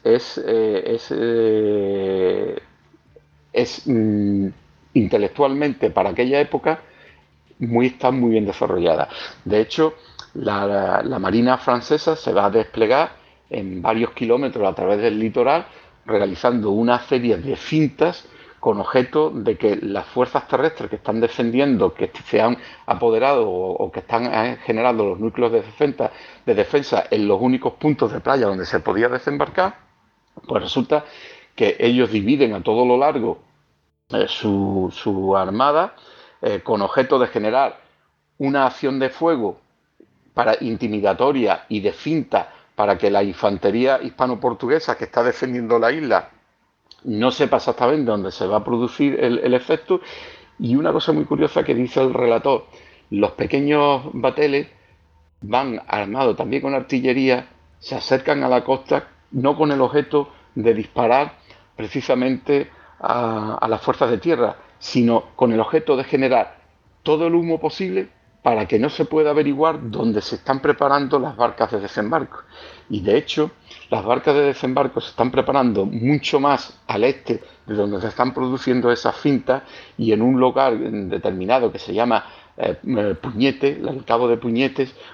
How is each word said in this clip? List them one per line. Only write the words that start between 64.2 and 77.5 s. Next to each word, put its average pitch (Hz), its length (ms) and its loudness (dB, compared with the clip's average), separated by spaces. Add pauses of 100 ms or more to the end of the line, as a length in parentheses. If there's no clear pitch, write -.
sino 117 460 2 (100)
con 120 180 2
el 110 60 2
objeto 151 380 2
de 135 80 -2
generar 131 540 0 (440)
todo 156 240 2
el 170 80 0
humo 165 240 0
posible 185 520 -4 (340)
para 107 220 2
que 107 140 2
no 143 100 0
se 156 140 -2
pueda 151 260 2
averiguar 147 480 2 (120)
dónde 104 300 -2
se - 140 -8
están 135 260 -2
preparando 143 600 2
las 117 160 -6
barcas 117 340 0
de 110 80 -2
desembarco. 104 640 -4 (500)
Y 104 100 -4
de 101 160 2
hecho, 151 360 -2 (360)
las 107 160 -2
barcas 127 300 2
de 147 60 2
desembarco 131 600 0
se - 100 -12
están 123 200 0
preparando 123 560 2
mucho 131 540 0
más - 480 -2
al 107 160 0
este 131 360 -2 (260)